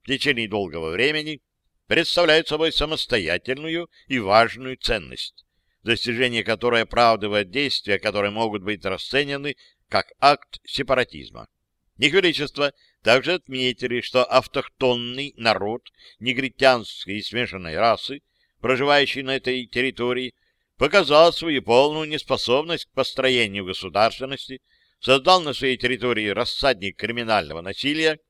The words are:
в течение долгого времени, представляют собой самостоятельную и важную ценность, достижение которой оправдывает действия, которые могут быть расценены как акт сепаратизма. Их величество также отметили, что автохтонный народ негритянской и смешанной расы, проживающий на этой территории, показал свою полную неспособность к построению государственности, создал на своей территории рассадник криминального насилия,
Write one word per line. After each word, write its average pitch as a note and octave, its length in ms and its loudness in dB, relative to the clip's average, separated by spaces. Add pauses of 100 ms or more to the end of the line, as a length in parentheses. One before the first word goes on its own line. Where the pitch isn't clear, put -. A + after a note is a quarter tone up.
в - 60 -20
течение B2 420 -2
долгого E2+ 400 -4
времени, D3+ 500 -2 (460)
представляют E3 640 2
собой D#3 260 -2
самостоятельную D3 1160 -4 (160)
и C3+ 100 -4
важную A2+ 580 2
ценность, D#2+ 720 -8 (380)
достижение A#2 600 -2
которой A2+ 380 0
оправдывает G#2 680 2
действия, G#2+ 480 -2
которые G2+ 320 -2
могут G#2+ 320 -2
быть G2 220 -6
расценены C#3 680 -4 (320)
как G2+ 200 -2 (120)
акт - 440 2
сепаратизма. D#2 840 -4 (500)
Их C#3 160 2
величество D3 600 0 (300)
также B2+ 300 4
отметили, B2+ 680 -4
что B2+ 240 0
автохтонный B2 1120 -2
народ A2 460 -2 (380)
негритянской A#2+ 960 0
и G#2+ 60 -6
смешанной F#2 560 -6
расы, A#2 440 0 (400)
проживающий C3+ 600 2
на C3+ 140 -4
этой B2+ 300 -4
территории, B2 680 -4 (440)
показал D#3 560 6
свою D#3 280 -2
полную D3+ 460 4
неспособность D3+ 800 -2
к - 80 -20
построению B2 720 0
государственности, A2+ 960 -4 (380)
создал D#3 420 4
на D3 120 -6
своей C3 220 0
территории A#2 520 -2
рассадник F#2+ 680 -2
криминального G#2+ 640 -2
насилия, D3 600 -2 (100)